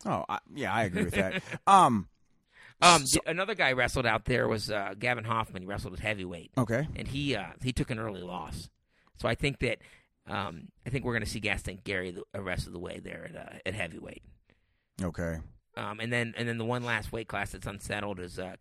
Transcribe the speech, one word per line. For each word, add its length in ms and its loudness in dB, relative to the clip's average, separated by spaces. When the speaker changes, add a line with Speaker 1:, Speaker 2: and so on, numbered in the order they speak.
Speaker 1:
Oh, 240 0
I, 100 -2
yeah, 220 -2
I 100 4
agree 200 0
with 100 0
that. 260 0
Speaker 2:
<laughs> 140 -12
Speaker 1:
Um, 400 8
Speaker 2:
Um, 220 10
Speaker 1:
so 180 4
Speaker 2:
y-, 60 -2
another 240 -2
guy 200 4
wrestled 320 2
out 180 4
there 240 4
was, 200 0
uh, 300 -2
Gavin 240 0
Hoffman. 400 -2
He 60 -8
wrestled 260 -6
at 60 -8
heavyweight. 580 -4
Speaker 1:
Okay. 380 2
Speaker 2:
And 100 -8
he, 300 -2
uh, 100 -6
he 100 0
took 200 -2
an 80 -4
early 220 -6
loss. 480 -8
So 100 0
I 80 0
think 240 -2
that, 180 0
um, 400 -6
I 60 -8
think 140 -2
we're 80 0
gonna 140 0
see 120 -4
Gaston 460 -2
Gary 260 -2
the, 220 -10
the 100 -6
rest 240 -2
of 60 -12
the 80 -8
way 200 -8
there 320 -10
at, 40 -14
uh, 300 -12
at 80 -2
heavyweight. 500 -8
Speaker 1:
Okay. 380 -2
Speaker 2:
Um, 240 -6
and 120 -2
then, 240 0
and 120 -2
then 100 -2
the 60 -2
one 180 -2
last 300 -2
weight 160 -6
class 240 -4
that's 160 -10
unsettled 500 -4
is, 220 -8
uh, 200 -8